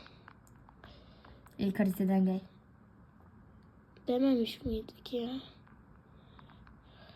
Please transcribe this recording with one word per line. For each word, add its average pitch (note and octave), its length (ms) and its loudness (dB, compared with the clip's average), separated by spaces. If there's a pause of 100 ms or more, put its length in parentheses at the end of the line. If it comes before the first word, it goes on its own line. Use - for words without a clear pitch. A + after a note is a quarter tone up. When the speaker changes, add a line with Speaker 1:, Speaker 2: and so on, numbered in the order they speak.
(1600)
Speaker 1:
İlk G3 220 0
hareket F#3+ 200 0
eden F#3+ 240 4
gay. F#3 160 2 (1700)
Speaker 2:
Dememiş B3 560 2
miydik A3 480 -8
ya? A#3+ 180 -4 (1900)